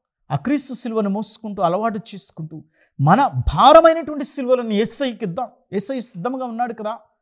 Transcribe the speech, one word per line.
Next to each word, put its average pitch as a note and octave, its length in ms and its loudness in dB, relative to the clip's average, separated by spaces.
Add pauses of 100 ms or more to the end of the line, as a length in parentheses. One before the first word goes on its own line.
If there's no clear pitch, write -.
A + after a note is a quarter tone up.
(300)
ఆ C#3+ 60 -2
క్రీస్తు C#4 380 -2
శిలువను A3 360 -2
మోసుకుంటూ, G#3 520 -6
అలవాటు G3+ 360 0
చేసుకుంటూ, D#3+ 680 -12 (360)
మన F#3+ 260 6
భారమైనటువంటి C#4+ 1000 4
శిలువలను B3 440 -2
యేసయ్యకి A3+ 560 -2
ఇద్దాం. A3 240 -6 (240)
యేసయ్య B3 280 -4
సిద్ధంగా B3 440 -8
ఉన్నాడు A#3 300 -6
కదా, A3 240 -8 (240)